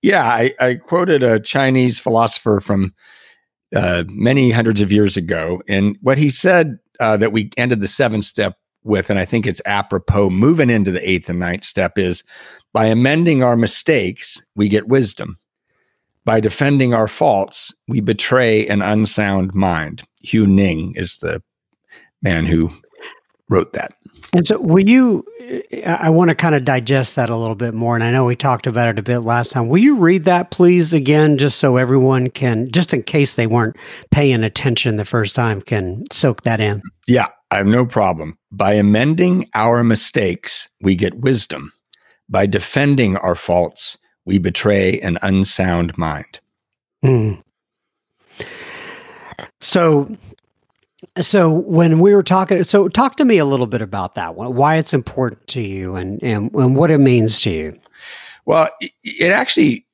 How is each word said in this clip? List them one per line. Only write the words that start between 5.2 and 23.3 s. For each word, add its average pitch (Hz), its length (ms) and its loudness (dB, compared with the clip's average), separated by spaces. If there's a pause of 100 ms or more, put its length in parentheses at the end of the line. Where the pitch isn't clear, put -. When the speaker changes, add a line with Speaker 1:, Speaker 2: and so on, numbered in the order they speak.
Speaker 1:
And 98 340 -2
what 135 160 0
he 147 120 2
said, 160 480 0 (220)
uh, 110 180 2
that 107 160 0
we 107 240 -2
ended 123 240 0
the 95 60 -4
seventh 110 380 -2
step 98 320 -6 (260)
with, 104 260 -2
and 101 100 0
I 92 60 -2
think 110 200 -2
it's 98 200 -6
apropos 101 640 -2
moving 127 400 2
into 101 220 0
the 90 160 -6
eighth 92 220 -2
and 87 100 -4
ninth 87 260 -6
step, - 320 -4
is, 90 260 -2 (500)
"By 113 140 2
amending 135 560 2
our 120 120 2
mistakes, 117 840 -2 (140)
we 104 140 0
get 104 180 0
wisdom. 113 500 -2 (880)
By 110 140 2
defending 131 540 0
our 113 140 2
faults, - 640 -2 (140)
we 117 140 -2
betray 110 680 2
an 101 140 0
unsound 98 720 0
mind." 85 500 -2 (280)
Hu 110 160 4
Ning 92 480 2
is - 220 -8
the 80 240 -8 (800)
man 82 220 -2
who 82 240 0 (800)